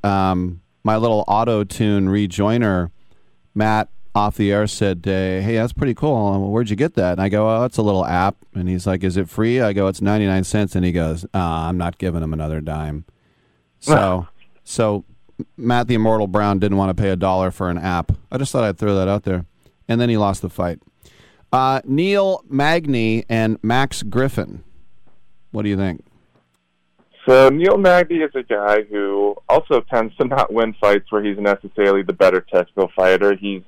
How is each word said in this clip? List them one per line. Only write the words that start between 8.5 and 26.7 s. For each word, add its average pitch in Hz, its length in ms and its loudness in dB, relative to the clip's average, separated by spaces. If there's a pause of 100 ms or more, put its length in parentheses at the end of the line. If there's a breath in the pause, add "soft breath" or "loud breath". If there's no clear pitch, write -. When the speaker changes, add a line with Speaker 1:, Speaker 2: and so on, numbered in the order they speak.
Speaker 1:
And 90 120 -4
he's 90 200 -2
like, 92 160 -2
"Is 92 140 0
it 90 120 -2
free?" 120 320 0
I 107 120 0
go, 98 140 0
"It's 95 140 -4
ninety-nine 98 440 0
cents." 104 300 -2
And 90 80 0
he 90 80 0
goes, 82 340 -4
"Uh, - 120 -8
I'm 82 400 -4
not 85 220 -6
giving 85 240 -4
him 78 100 -6
another 78 260 -6
dime." 76 460 -8 (720)
So, 95 480 0 (180)
Speaker 2:
<laughs> - 180 -20
Speaker 1:
so 104 420 -2 (500)
Matt 120 320 -2
the 123 60 0
Immortal 110 320 2
Brown 101 320 0
didn't 101 200 0
want 95 200 0
to - 20 -4
pay 98 120 0
a 92 40 -2
dollar 92 360 0
for 92 180 -4
an 87 80 -4
app. 87 360 -2 (180)
I 131 80 -6
just 139 120 -6
thought 127 120 0
I'd 101 160 -2
throw 104 160 0
that 92 120 0
out 101 140 0
there. 90 240 -4 (420)
And 117 140 0
then 120 80 0
he 110 80 0
lost 101 240 0
the 90 80 -8
fight. 87 300 -6 (720 soft breath)
Uh, 131 320 2
Neil 190 640 0
Magny 135 800 0
and 110 340 0
Max 127 400 -2
Griffin. 107 600 -4 (880)
What 107 100 -8
do 104 80 -2
you 98 80 -2
think? 95 260 -4 (1200)